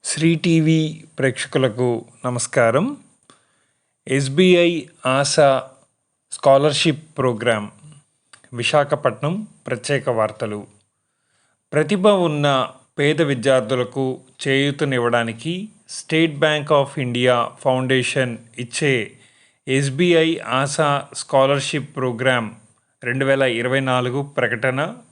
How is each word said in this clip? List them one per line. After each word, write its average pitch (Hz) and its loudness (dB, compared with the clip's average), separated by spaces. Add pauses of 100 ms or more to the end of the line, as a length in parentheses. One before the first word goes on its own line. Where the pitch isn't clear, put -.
శ్రీ 165 0
టీవీ 160 0 (140)
ప్రేక్షకులకు 123 -2 (220)
నమస్కారం. 127 0 (1120)
ఎస్బీఐ 170 2 (240)
ఆశా 139 2 (600)
స్కాలర్‌షిప్ 143 2
ప్రోగ్రామ్ 113 -2 (840)
విశాఖపట్నం 147 -2 (200)
ప్రత్యేక 123 -4
వార్తలు. 107 -4 (1040)
ప్రతిభ 180 2
ఉన్న 147 2 (300)
పేద 147 2
విద్యార్థులకు 131 -2 (280)
చేయూతనివ్వడానికి 135 -2 (220)
State 160 -2
Bank 151 0
of 139 0
India 123 0 (180)
Foundation 127 0 (200)
ఇచ్చే 120 -2 (560)
ఎస్బీఐ 160 2
ఆశా 143 -2
స్కాలర్‌షిప్ 139 0
ప్రోగ్రామ్ 123 -2 (540)
రెండు 131 -2
వేల 135 2
ఇరవై 127 0
నాలుగు 127 -2
ప్రకటన 131 -2 (180)